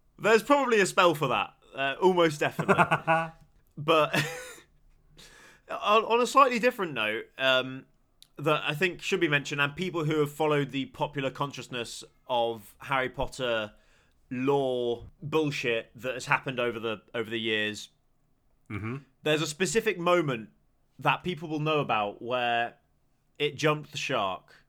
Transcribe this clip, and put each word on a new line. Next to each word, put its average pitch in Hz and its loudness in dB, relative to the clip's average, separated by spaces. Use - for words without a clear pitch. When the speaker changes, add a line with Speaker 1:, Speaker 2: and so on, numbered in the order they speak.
Speaker 1:
There's 214 4
probably 262 4
a 185 4
spell 180 4
for 147 0
that, 101 -2
uh, 135 -4
almost 170 4
definitely. 139 0
Speaker 2:
<laughs> 165 2
Speaker 1:
But 156 4
<laughs> - -10
on, 208 2
on 233 2
a 240 2
slightly 247 4
different 196 -2
note, 110 -2
um, 131 2
that 147 0
I 151 -2
think 175 -2
should 190 -2
be 170 2
mentioned, 143 0
and 143 -2
people 175 -4
who 156 0
have 147 0
followed 147 0
the 135 -4
popular 139 -4
consciousness 127 -8
of 117 -2
Harry 131 -2
Potter 120 -4
lore 127 0
bullshit 143 -2
that 120 -8
has 127 -10
happened 135 -2
over 120 -2
the, 110 -6
over 113 -4
the 113 -4
years, 107 -2
Speaker 2:
Mm-hmm. 110 -8
Speaker 1:
there's 156 0
a 156 -4
specific 190 -2
moment 165 0
that 135 0
people 170 -6
will 151 -4
know 151 2
about 107 -2
where 117 -2
it 147 -2
jumped 151 -2
the 143 -10
shark 101 -4